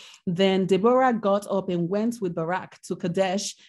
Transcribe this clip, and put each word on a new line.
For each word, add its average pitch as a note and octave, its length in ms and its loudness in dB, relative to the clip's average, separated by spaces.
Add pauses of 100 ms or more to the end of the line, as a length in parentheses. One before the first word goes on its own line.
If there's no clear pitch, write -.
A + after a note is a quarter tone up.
(260)
Then F#3+ 400 2
Deborah A#3+ 480 4
got G3+ 360 0
up F#3+ 180 -2
and F3 200 0
went A3 320 -2
with F3 140 -4
Barak E3+ 480 -6
to F3+ 140 -8
Kadesh, F#3+ 600 -2 (120)